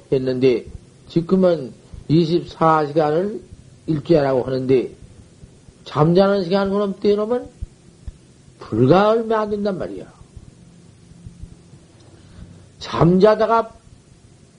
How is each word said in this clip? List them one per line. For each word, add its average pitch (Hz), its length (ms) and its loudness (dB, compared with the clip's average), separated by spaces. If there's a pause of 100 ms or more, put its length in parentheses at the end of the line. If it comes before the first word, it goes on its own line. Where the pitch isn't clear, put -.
(120)
했는데 131 540 0 (420)
지금은 170 680 0 (340)
이십사 160 800 0
시간을 160 540 -2 (460)
일주야라고 139 560 0
하는데 131 480 0 (920)
잠자는 190 580 2
시간 196 260 -2
그놈 196 300 -4
떼놓으면 220 500 -2 (1120)
불과 151 500 2
얼마 220 320 -2
안 208 80 -6
된단 202 280 -4
말이야. 98 280 -10 (2750)
잠자다가 202 920 2 (840)